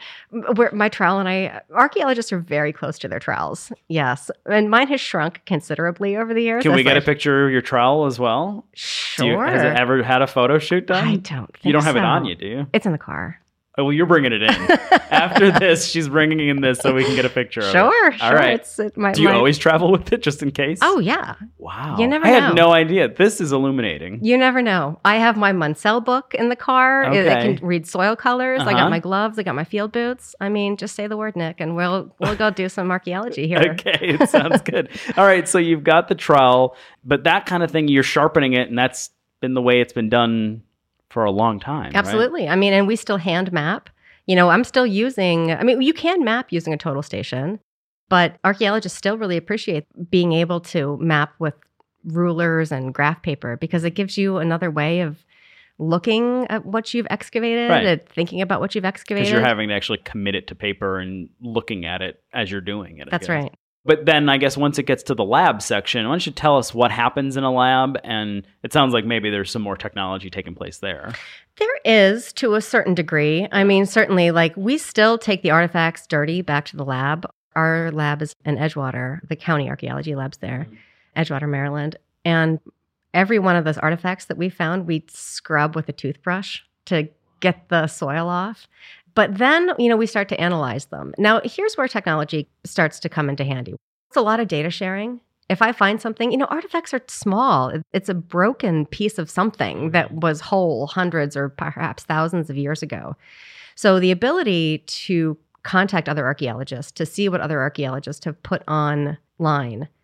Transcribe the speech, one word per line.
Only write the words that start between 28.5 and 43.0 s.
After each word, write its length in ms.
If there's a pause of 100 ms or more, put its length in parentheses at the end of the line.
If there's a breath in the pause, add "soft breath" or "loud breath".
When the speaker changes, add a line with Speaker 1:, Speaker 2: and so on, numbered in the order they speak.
Speaker 1:
I 120
got 80
Speaker 2:
Uh-huh. 100
Speaker 1:
my 80
gloves. 400
I 60
got 100
my 100
field 280
boots. 480
I 80
mean, 280
just 200
say 100
the 100
word, 200
Nick, 240
and 160
we'll, 420
we'll 180
go 140
do 180
some 220
archaeology 560
here. 140
Speaker 2:
<laughs> 100 (100)
Okay, 180 (220)
it 80
sounds 340
good. 280 (140 loud breath)
Speaker 1:
<laughs> 120
Speaker 2:
All 80
right, 240
so 100
you've 260
got 240
the 80
trowel, 600 (280 loud breath)
but 200
that 220
kind 160
of 80
thing, 180
you're 140
sharpening 520
it, 140
and 80
that's 340 (300)
been 140
the 80
way 180
it's 120
been 180
done 540 (440)
for 160
a 80
long 260
time, 280
right? 100
Speaker 1:
Absolutely. 520
I 60
mean, 180
and 140
we 80
still 220